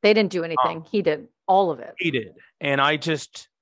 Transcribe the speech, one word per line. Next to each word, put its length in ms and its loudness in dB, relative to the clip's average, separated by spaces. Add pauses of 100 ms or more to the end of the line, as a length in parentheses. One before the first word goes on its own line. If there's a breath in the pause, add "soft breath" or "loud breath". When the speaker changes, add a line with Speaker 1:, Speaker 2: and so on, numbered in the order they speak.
Speaker 1:
they 120 6
didn't 180 2
do 140 -4
anything. 320 0
Speaker 2:
Um, 60 -12
Speaker 1:
He 180 -2
did 260 0 (180)
all 260 2
of 80 -6
it. 180 -16
Speaker 2:
He 120 -2
did. 260 -6 (260 soft breath)
And 180 0
I 160 4
just 540 -6 (120)